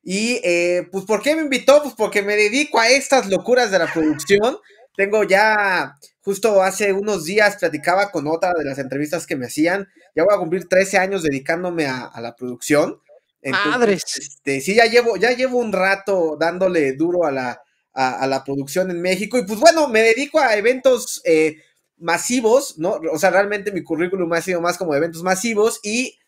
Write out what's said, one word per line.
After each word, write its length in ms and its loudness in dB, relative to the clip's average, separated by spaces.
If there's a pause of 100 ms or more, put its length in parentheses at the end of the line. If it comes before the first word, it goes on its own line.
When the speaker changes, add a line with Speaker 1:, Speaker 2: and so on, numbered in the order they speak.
Speaker 1:
Y, 400 -2
eh, 480 0
pues, 140 -8
¿por 180 0
qué 140 2
me 60 -2
invitó? 420 4
Pues 120 -8
porque 260 0
me 120 -2
dedico 460 2
a 80 4
estas 400 2
locuras 420 2
de 80 2
la 140 0
producción. 680 0 (380)
Tengo 260 0
ya, 720 2 (300)
justo 400 2
hace 280 0
unos 340 -2
días 340 2
platicaba 500 0
con 160 -4
otra 320 0
de 60 -4
las 140 -6
entrevistas 460 -6
que 120 -8
me 100 -8
hacían. 400 -2 (300)
Ya 80 2
voy 100 4
a 40 0
cumplir 300 -4
trece 300 2
años 240 0
dedicándome 640 -2
a, 200 -6
a 140 -16
la 140 -10
producción. 680 -2 (400)
Entonces, 300 -2
Speaker 2:
¡Madres! 320 0 (160)
Speaker 1:
este, 420 -6
sí, 140 -4
ya 120 6
llevo, 300 4
ya 140 2
llevo 280 0
un 140 -2
rato 680 0
dándole 540 0
duro 300 0
a 60 0
la, 320 -6 (300)
a, 280 -2
a 60 0
la 180 -2
producción 460 -4
en 120 -6
México. 360 -2
Y, 60 -2
pues, 160 -8
bueno, 280 6
me 140 2
dedico 380 2
a 160 2
eventos, 680 0
eh, 320 2 (420)
masivos, 800 0
¿no? 200 -2 (140)
O 60 -4
sea, 120 2
realmente 420 0
mi 100 -6
currículum 500 -4
ha 80 0
sido 220 -4
más 160 -2
como 140 -4
de 60 0
eventos 240 -4
masivos 600 0
y 340 -4 (120)